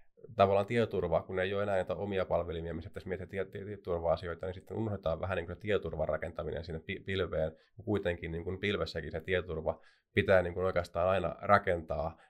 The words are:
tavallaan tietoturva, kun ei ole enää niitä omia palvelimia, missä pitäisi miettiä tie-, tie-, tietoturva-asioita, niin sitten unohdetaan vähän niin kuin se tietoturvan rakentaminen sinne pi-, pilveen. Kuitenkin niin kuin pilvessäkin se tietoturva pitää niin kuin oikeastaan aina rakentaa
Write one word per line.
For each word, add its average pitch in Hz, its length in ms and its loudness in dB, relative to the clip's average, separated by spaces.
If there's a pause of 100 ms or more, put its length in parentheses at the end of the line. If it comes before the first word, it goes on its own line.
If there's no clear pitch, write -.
(360)
tavallaan 98 300 6
tietoturva, 92 560 2
kun 95 180 -4
ei 95 140 0
ole 101 100 0
enää 101 140 0
niitä 90 180 0
omia 95 300 -2
palvelimia, 85 480 -2
missä 80 160 -8
pitäisi - 180 -12
miettiä 90 200 -6
tie-, 95 180 -4
tie-, 98 200 -10
tietoturva-asioita, 85 800 -2
niin 90 80 -4
sitten 95 240 -10
unohdetaan 101 420 -2
vähän 92 160 -2
niin 85 100 -2
kuin 87 100 -8
se - 60 -18
tietoturvan 87 460 0
rakentaminen 80 560 -4
sinne 82 160 -8
pi-, - 260 -8
pilveen. 80 460 0 (340)
Kuitenkin 87 460 0
niin 82 120 -6
kuin 90 160 -6
pilvessäkin 85 520 -2
se 80 100 -6
tietoturva 87 600 -2 (320)
pitää 98 280 6
niin 87 120 -2
kuin 90 120 0
oikeastaan 90 440 2
aina 90 320 2
rakentaa 85 760 2 (120)